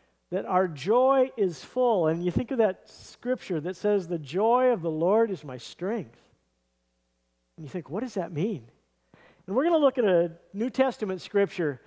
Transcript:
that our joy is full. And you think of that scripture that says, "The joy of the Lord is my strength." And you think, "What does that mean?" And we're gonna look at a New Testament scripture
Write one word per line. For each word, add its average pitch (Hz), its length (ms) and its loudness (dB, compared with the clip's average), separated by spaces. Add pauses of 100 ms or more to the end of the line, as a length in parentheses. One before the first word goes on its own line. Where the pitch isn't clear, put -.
(320)
that 202 140 -4
our 190 240 2
joy 254 680 2
is 185 260 -2
full. 226 460 0
And 170 160 0
you 175 80 -2
think 240 200 -2
of 247 80 0
that 196 300 0
scripture - 680 -6
that 175 160 -6
says, 202 320 0
"The 170 100 -4
joy 220 540 2
of 196 100 0
the 165 80 -2
Lord 190 400 2
is 175 140 -8
my 131 140 -10
strength." 175 640 -8 (1400)
And 160 80 -14
you 131 40 -12
think, 170 200 -10
"What 170 100 -6
does 247 140 -8
that 180 180 -4
mean?" 156 400 -4 (720)
And 190 100 -4
we're 277 80 2
gonna 339 140 4
look 277 200 4
at 247 60 2
a 175 300 4 (180)
New 220 180 -4
Testament 214 520 -2
scripture 175 640 -2